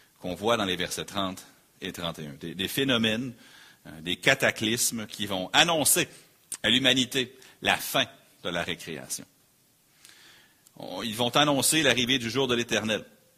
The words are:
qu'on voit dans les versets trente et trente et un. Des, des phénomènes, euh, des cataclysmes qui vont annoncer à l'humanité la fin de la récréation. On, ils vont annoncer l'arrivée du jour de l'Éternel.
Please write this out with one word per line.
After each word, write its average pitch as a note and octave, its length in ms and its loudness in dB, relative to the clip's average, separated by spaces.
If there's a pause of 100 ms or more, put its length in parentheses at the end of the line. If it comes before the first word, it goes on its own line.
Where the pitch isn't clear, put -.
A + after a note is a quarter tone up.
(200)
qu'on F2+ 140 -6
voit A2 220 2
dans G#2+ 80 0
les F#2 120 0
versets E2+ 280 -6
trente F#2+ 400 -6 (380)
et F2+ 100 -8
trente E2+ 260 -8
et D#2 80 -10
un. D2 60 -12
Des, D#2+ 220 -12
des G2 140 -6
phénomènes, A#2 680 0 (520)
euh, D#2+ 140 -16
des F2 160 -4
cataclysmes A2+ 920 0
qui G2+ 200 -8
vont F#2 260 -4
annoncer D#3+ 560 4 (540)
à A2 80 4
l'humanité B2+ 680 2 (240)
la F#2+ 160 2
fin C3 300 -2 (360)
de G2 60 -6
la E2+ 140 -2
récréation. E2 640 -8 (1500)
On, F#2 260 -10
ils A2 120 -6
vont A#2+ 220 0
annoncer D3 460 4
l'arrivée B2 360 4
du A#2 120 -2
jour C3 180 0
de A#2+ 60 4
l'Éternel. A2 500 0 (340)